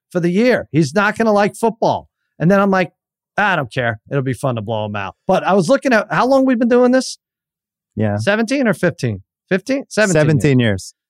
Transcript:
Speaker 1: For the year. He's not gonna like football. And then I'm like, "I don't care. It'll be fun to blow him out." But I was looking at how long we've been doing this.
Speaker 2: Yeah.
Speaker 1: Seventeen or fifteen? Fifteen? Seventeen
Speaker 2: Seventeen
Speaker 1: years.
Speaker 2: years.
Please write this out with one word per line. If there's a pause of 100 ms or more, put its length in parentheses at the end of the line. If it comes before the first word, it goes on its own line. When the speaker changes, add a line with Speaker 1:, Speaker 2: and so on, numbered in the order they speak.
(160)
Speaker 1:
For
the
year.
He's
not
gonna
like
football. (300)
And
then
I'm
like, (460)
"I
don't
care. (100)
It'll
be
fun
to
blow
him
out." (120)
But
I
was
looking
at
how
long
we've
been
doing
this. (800)
Speaker 2:
Yeah.
Speaker 1:
Seventeen
or
fifteen? (280)
Fifteen?
Seventeen
Speaker 2:
Seventeen
Speaker 1:
years.
Speaker 2:
years. (160)